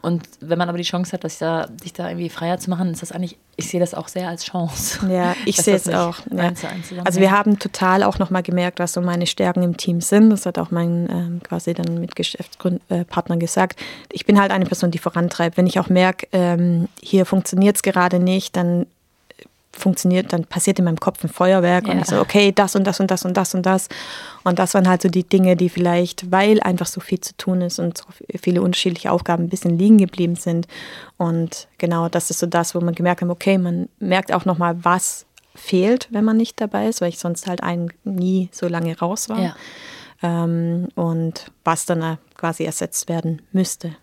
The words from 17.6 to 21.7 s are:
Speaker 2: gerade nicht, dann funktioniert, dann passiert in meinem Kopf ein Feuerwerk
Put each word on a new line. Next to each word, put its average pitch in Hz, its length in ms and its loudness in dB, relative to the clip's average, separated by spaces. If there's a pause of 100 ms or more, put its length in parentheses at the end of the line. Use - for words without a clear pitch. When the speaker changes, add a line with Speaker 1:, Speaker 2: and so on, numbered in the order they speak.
Speaker 2:
gerade 180 360 2
nicht, 185 380 0
dann 175 300 0 (880)
funktioniert, 185 560 2
dann 170 120 0
passiert - 340 -2
in 185 60 4
meinem 165 160 0
Kopf - 240 -2
ein 165 40 -2
Feuerwerk 180 560 4